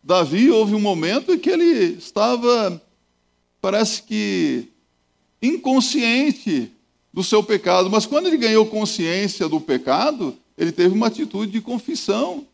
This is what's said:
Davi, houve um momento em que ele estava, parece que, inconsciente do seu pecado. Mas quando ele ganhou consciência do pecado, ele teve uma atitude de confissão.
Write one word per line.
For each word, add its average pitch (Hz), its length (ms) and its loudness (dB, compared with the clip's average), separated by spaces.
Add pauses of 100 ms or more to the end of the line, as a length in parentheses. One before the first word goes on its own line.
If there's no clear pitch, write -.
Davi, 180 480 4
houve 220 240 4
um 214 60 0
momento 202 520 0
em 339 60 2
que 339 100 -2
ele 320 480 2
estava, 226 840 -2 (760)
parece 208 440 -2
que, 180 680 -2 (720)
inconsciente 254 1300 0 (400)
do 185 140 -4
seu 214 180 2
pecado. 185 460 2
Mas 214 160 0
quando 302 220 -2
ele 320 100 2
ganhou 220 300 4
consciência 196 840 -4
do 156 100 -2
pecado, 156 800 -2 (220)
ele 165 140 0
teve 180 220 2
uma 220 120 2
atitude 220 440 -4
de 214 120 -4
confissão. 262 920 -6